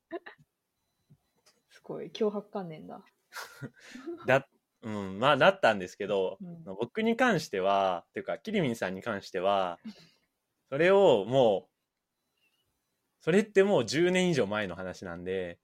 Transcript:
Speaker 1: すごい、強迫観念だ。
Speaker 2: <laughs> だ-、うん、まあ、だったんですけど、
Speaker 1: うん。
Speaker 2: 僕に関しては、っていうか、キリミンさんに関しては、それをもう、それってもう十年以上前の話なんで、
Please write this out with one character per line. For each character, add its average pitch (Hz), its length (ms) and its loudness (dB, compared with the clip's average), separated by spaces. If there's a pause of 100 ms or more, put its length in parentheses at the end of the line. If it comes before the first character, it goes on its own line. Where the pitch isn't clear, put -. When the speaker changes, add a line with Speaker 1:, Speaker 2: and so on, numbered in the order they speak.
(1700)
Speaker 1:
す - 140 -20
ご 151 180 -14
い、 156 100 -14
強 214 180 -2
迫 202 200 -8
観 190 200 -10
念 156 180 -16
だ。 - 160 -18 (280)
Speaker 2:
<laughs> - 960 -16
だ-、 135 180 4 (380)
う 117 60 -10
ん、 98 300 -8
ま 139 120 2
あ、 139 60 2
だ 160 120 6
っ 196 100 2
た 113 140 4
ん 101 60 -6
で 90 80 -6
す - 100 -20
け 101 100 -6
ど、 95 320 -2
Speaker 1:
う 95 60 -16
ん。 85 180 -18 (120)
Speaker 2:
僕 120 260 -6
に 233 160 0
関 233 220 2
し - 100 -8
て 98 100 -4
は、 95 500 2
っ - 20 -20
て 110 80 -10
い 98 40 -6
う - 20 -20
か、 87 120 -6
キ - 140 -14
リ 202 100 0
ミ 135 80 0
ン 117 60 -4
さ 101 120 -4
ん 92 80 -8
に 95 60 -12
関 101 220 -6
し - 80 -20
て 95 80 -4
は、 92 400 0 (880)
そ 135 80 -6
れ 175 140 4
を 160 340 6
も 113 420 2
う、 - 20 -20 (1500)
そ 160 100 -2
れ 196 80 4
っ 220 40 4
て 196 200 4
も 196 160 2
う 117 60 0
十 160 260 2
年 185 180 2
以 170 60 2
上 113 120 2
前 104 200 -4
の 85 80 -10
話 92 300 -10
な 87 100 -10
ん 90 80 -12
で、 90 400 -6